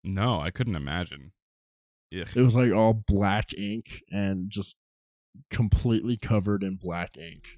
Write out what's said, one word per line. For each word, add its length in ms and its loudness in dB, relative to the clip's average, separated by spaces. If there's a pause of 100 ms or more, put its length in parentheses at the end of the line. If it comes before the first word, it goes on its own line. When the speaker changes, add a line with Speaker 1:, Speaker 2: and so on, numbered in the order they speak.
Speaker 1:
No, 380 0
I 100 -4
couldn't 240 -2
imagine. 560 -6 (800)
Ugh. 220 -8
Speaker 2:
It 60 4
was, 160 6
like, 160 4
all 200 6
black 600 2
ink 580 -8
and 380 -2
just 260 -6 (760)
completely 680 2
covered 460 0
in 120 -4
black 420 -8
ink. 280 -16 (120)